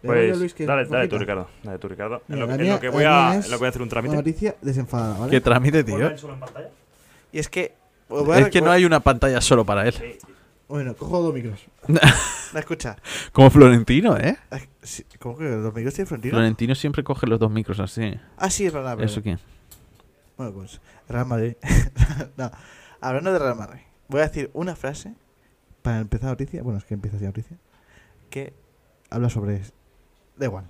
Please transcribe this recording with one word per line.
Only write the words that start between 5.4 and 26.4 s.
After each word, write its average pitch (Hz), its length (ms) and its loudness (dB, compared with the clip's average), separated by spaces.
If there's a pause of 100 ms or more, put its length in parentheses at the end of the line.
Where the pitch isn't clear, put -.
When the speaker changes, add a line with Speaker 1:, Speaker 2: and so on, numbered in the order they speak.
Speaker 3:
trámite, 131 420 2
tío? 107 120 -4
Speaker 2:
Ponla 127 160 -2
el 147 80 -12
solo 143 160 -16
en 131 40 -16
pantalla. 113 300 -16 (640)
Speaker 1:
Y 156 80 -8
es 151 100 -6
que - 240 -6 (360)
os 139 160 -2
voy 160 100 4
a 190 40 10
Speaker 3:
Es - 60 8
Speaker 1:
rec-, 98 80 0
Speaker 3:
que 175 80 6
no 160 100 4
hay 180 140 6
una 160 140 4
pantalla 131 420 2
solo 117 240 4
para 101 220 0
él. 120 60 0
Speaker 2:
Sí. 120 240 -14 (500)
Speaker 1:
Bueno, 139 280 -8
cojo 165 260 -4
dos 165 120 -2
micros. 113 320 -10 (220)
Speaker 3:
<laughs> - 680 4
Speaker 1:
La 156 60 -4
escucha. 147 380 -8 (340)
Speaker 3:
Como 135 180 10
Florentino, 127 680 8
¿eh? - 200 -2 (120)
Speaker 1:
Ay, 131 140 -12 (200)
sí, - 200 -16 (160)
¿cómo 120 180 -12
que 160 80 -8
dos 110 280 -4
micros 120 200 -6
tiene 190 140 -6
Florentino? 123 260 -6
Speaker 3:
Florentino 113 420 0
siempre 139 280 -4
coge 135 220 -4
los 113 140 0
dos 110 120 2
micros 104 280 -4
así. 98 340 -6 (240)
Speaker 1:
Ah, 190 120 -2
sí, 202 160 -4
es 165 80 -2
verdad, 131 280 -8
Speaker 3:
¿Eso 104 140 -4
Speaker 1:
pero 107 80 -8
Speaker 3:
quién? 92 160 -6 (1000)
Speaker 1:
Bueno, 113 160 -12
pues, 95 260 -18 (300)
Real 123 160 -4
Madrid. 117 360 -4
<laughs> - 760 0
No, 127 140 -8 (500)
hablando 139 320 -4
de 175 60 0
Real 127 160 -2
Madrid, 104 260 -16 (280)
voy 139 120 0
a 156 60 2
decir 147 260 -8
una 170 220 -8
frase 147 380 -12 (680)
para 117 180 -4
empezar 110 260 -6
la 131 60 -4
noticia. 120 320 -8